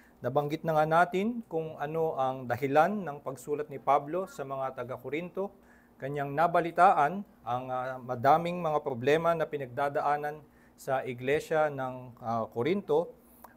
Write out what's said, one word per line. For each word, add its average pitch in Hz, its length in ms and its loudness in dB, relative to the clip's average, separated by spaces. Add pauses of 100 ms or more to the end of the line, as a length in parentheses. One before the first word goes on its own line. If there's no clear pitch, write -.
(220)
Nabanggit 147 400 -2
na 160 160 0
nga 156 80 6
natin 180 640 2
kung 160 320 -6
ano 160 360 -2
ang 131 280 -2
dahilan 139 440 4
ng 175 360 -6
pagsulat 143 440 -6
ni 135 120 -14
Pablo 147 480 0
sa - 160 -10
mga 135 320 -8
taga-Korinto. 143 720 -6 (520)
Kanyang 143 320 -6
nabalitaan 170 880 4 (240)
ang, 123 240 -4
ah, 127 320 -6
madaming 139 560 4
mga 156 240 0
problema 147 560 2
na 156 80 -2
pinagdadaanan 143 960 -2 (320)
sa 131 320 -4
iglesia 147 640 0
ng, 127 480 -8
ah, 113 320 -4
Korinto 165 640 0 (440)